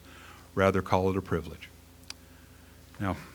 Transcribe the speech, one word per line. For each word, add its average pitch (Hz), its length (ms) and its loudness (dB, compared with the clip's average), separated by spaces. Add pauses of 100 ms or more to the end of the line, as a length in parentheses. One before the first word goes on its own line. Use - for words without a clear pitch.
(540)
Rather 95 280 4
call 92 260 2
it 95 80 0
a 95 60 0
privilege." 80 480 -6 (1300)
Now, 95 160 -2 (180)